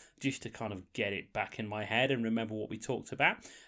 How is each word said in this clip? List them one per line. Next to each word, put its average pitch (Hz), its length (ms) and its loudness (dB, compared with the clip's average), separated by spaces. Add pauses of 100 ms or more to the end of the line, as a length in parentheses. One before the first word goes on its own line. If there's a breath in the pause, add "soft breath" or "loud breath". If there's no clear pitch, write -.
(200 loud breath)
just 135 240 0
to 110 60 -6
kind 107 240 -4
of 92 200 -10
get 101 200 2
it 82 200 -6
back 104 260 -2
in 110 80 -2
my 107 180 -2
head 120 240 4
and 120 140 2
remember 110 320 2
what 107 160 -4
we - 80 -6
talked - 320 -2
about. 160 260 4 (300 loud breath)